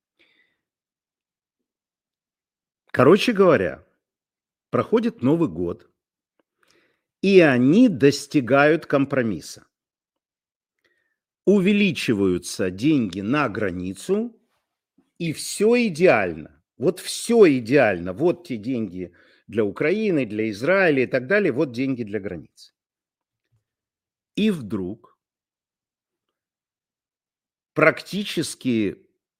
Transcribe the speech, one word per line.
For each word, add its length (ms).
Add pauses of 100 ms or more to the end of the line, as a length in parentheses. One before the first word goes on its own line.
(3000)
Короче 400
говоря, 540 (840)
проходит 520
Новый 260
год, 420 (1300)
и 180
они 480
достигают 1000
компромисса. 800 (1800)
Увеличиваются 1200
деньги 520
на 260
границу, 880 (840)
и 120
всё 460 (100)
идеально. 640 (260)
Вот 220
всё 480
идеально. 640
Вот 360
те 100
деньги 560 (340)
для 160
Украины, 640
для 240
Израиля 540
и 40
так 180
далее. 280
Вот 180
деньги 320
для 160
границы. 540 (1600)
И 160
вдруг, 680 (2500)
практически 1300 (320)